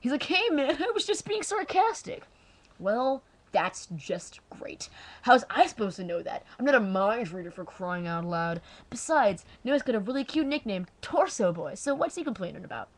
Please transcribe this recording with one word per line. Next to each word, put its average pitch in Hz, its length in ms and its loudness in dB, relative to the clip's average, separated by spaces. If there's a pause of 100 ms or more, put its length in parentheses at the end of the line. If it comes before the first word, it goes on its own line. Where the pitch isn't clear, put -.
He's 247 120 -2
like, 285 120 -2
Hey, 381 240 2
man, 294 340 2
I 427 100 -2
was 415 140 -2
just - 200 -2
being 415 160 -2
sarcastic. 392 800 0 (540)
Well, 254 440 0 (300)
that's - 340 0 (100)
just - 520 -8
great. - 400 -14 (340)
How 254 120 8
was 254 160 8
I - 160 8
supposed 196 300 -4
to 185 80 -8
know 170 180 -2
that? - 220 -6 (140)
I'm 247 60 -4
not 285 100 4
a 247 60 10
mind 196 520 2
reader, 175 180 -8
for 180 140 -12
crying 180 420 -6
out 170 180 -4
loud. 170 360 -2 (280)
Besides, 240 560 2 (200)
Noah's 269 180 2
got 247 120 -2
a 220 60 2
really 254 240 -2
cute 302 220 0
nickname, 220 400 -4 (160)
Torso 226 500 2
Boy, 165 220 -6
so 277 200 -4
what's 311 220 -2
he 349 80 -6
complaining 196 400 -6
about? 117 340 -10